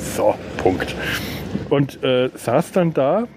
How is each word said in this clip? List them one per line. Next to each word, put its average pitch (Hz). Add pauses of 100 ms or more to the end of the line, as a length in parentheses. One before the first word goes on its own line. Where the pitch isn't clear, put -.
(160)
So, - (240)
Punkt. - (760)
Und, 143
äh, 127
saß -
dann 170
da 156 (120)